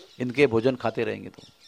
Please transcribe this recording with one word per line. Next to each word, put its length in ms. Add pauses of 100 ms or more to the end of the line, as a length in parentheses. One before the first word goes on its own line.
(180)
इनके 280
भोजन 300
खाते 280
रहेंगे 240
तो। 140 (260)